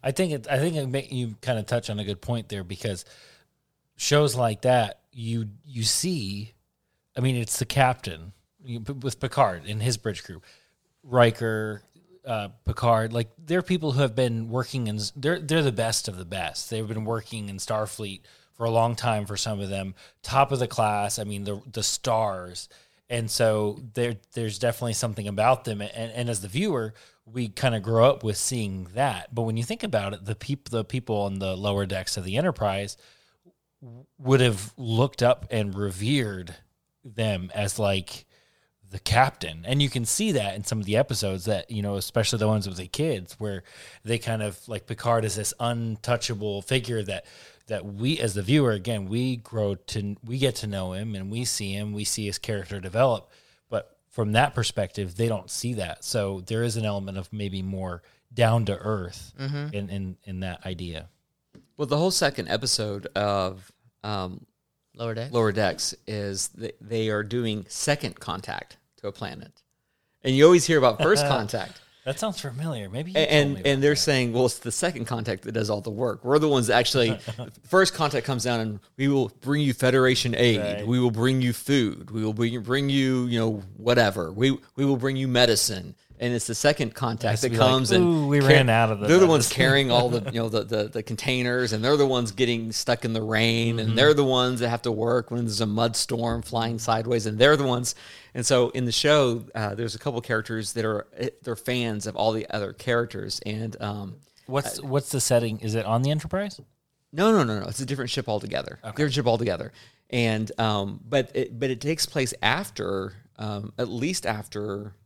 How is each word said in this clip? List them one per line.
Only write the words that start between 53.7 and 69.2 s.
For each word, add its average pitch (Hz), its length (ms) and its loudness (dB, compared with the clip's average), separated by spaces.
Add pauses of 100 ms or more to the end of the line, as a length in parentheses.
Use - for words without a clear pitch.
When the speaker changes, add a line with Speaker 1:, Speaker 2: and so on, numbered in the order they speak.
Speaker 1:
from 107 220 -2
that 123 240 4
perspective, 95 600 -4
they 113 100 2
don't 107 240 -4
see 120 220 -6
that. 90 320 -6
So 98 420 -2
there 113 160 -2
is 113 140 -2
an 110 80 -2
element 98 320 -4
of 95 160 -10
maybe 98 280 -6
more 92 420 -6 (300)
down 117 340 4
to 98 100 0
earth 101 600 -6
Speaker 2:
Mm-hmm. 143 380 -8
Speaker 1:
in, 98 140 -6
in, 95 340 -8
in 92 180 -10
that 92 240 -8
idea. 85 440 -10 (640)
Speaker 3:
Well, 151 120 -4
the 143 100 2
whole 180 140 2
second 143 360 0
episode 107 680 -2
of, 95 540 0 (320)
um, 95 440 -6 (500)
Speaker 2:
Lower 117 180 -6
Decks? 117 180 -8
Speaker 3:
Lower 113 200 2
Decks 95 420 0 (140)
is 101 400 -4 (120)
th-, 113 220 -8
they 110 280 -2
are 107 120 0
doing 107 480 -4
second - 500 -2
contact - 580 -10 (240)
to 104 60 -8
a 101 40 -8
planet. - 400 -12 (720)